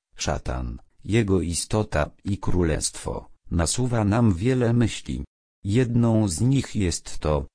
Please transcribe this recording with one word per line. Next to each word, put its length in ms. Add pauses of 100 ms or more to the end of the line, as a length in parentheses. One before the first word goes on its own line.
(160)
szatan, 640 (260)
jego 360
istota 680 (140)
i 140
królestwo, 880 (220)
nasuwa 540
nam 300
wiele 380
myśli. 520 (400)
Jedną 640
z 120
nich 360
jest 420
to, 360